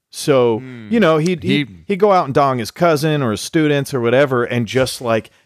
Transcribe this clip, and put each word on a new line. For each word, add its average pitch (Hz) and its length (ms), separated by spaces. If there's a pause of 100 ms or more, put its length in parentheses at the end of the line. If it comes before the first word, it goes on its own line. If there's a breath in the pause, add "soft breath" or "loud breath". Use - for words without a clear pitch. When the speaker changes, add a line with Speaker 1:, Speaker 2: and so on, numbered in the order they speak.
(100)
Speaker 1:
So, 123 480
Speaker 2:
Hmm. 127 320
Speaker 1:
you 233 80
know, 160 200
he'd, 165 260
Speaker 2:
He 143 140
Speaker 1:
he'd, 98 280
he'd 196 140
go 208 100
out 180 140
and 135 100
dong 135 240
his 107 140
cousin 156 500
or 120 80
his 101 100
students 147 540
or 127 60
whatever 123 440
and 120 220
just, 123 340
like, 113 300 (160 soft breath)